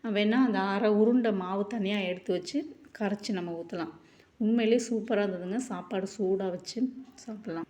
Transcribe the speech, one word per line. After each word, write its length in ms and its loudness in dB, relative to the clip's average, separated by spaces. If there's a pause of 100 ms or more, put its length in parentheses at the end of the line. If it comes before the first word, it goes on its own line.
வேணா 280 2
அந்த 280 4
அரை 300 2
உருண்டை 440 4
மாவு 340 -2
தனியா 300 0
எடுத்து 360 -2
வச்சு 420 -4 (240)
கரைச்சி 320 -2
நம்ம 200 -2
ஊத்தலாம். 400 -6 (460)
உண்மையிலேயே 520 4
சூப்பரா 40 0
இருந்ததுங்க. 640 -2
சாப்பாடு 520 -4 (100)
சூடா 180 2
வச்சு 580 -4 (220)
சாப்பிடலாம். 540 -10